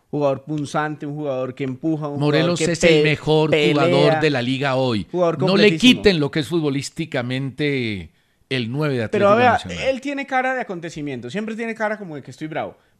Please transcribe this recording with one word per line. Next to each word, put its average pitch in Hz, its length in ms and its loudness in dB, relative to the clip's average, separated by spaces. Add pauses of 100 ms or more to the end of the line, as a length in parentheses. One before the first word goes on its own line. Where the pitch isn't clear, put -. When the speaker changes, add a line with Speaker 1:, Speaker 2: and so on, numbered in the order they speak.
(120)
Speaker 1:
Jugador 143 340 0
punzante, 151 640 -4
un 143 80 -8
jugador 131 400 -4
que 143 100 -6
empuja, 151 420 -4
un 143 120 -6
Speaker 2:
Morelos 156 400 2
Speaker 1:
jugador 160 80 0
que 170 40 0
Speaker 2:
es 160 120 -4
el 160 200 6
Speaker 1:
pe-, 156 60 4
Speaker 2:
mejor 156 400 2
Speaker 1:
pelea. 147 240 2
Speaker 2:
jugador 147 480 4
de 156 80 4
la 135 140 0
liga 131 320 0
hoy. 123 360 0
Speaker 1:
Jugador 170 280 2
Speaker 2:
No 185 80 2
le 202 160 4
Speaker 1:
completísimo. 208 400 6
Speaker 2:
quiten 190 160 4
lo 139 120 0
que 160 80 -2
es 143 80 -2
futbolísticamente 135 1600 -4 (380)
el 123 220 -4
nueve 143 260 -2
de 110 120 -2
Speaker 1:
Pero, 202 200 2
Speaker 2:
Atlético - 0 -
Speaker 1:
a 208 60 6
ver, 226 340 2
Speaker 2:
Nacional. 214 260 -2
Speaker 1:
él 233 60 -8
tiene 277 240 -6
cara 262 300 -2
de 247 60 -4
acontecimiento. 151 680 -8
Siempre 220 260 -6
tiene 226 200 -6
cara 214 220 -4
como 175 180 -12
de 139 80 -12
que 135 80 -16
estoy 156 160 -10
bravo. 127 300 -6 (220)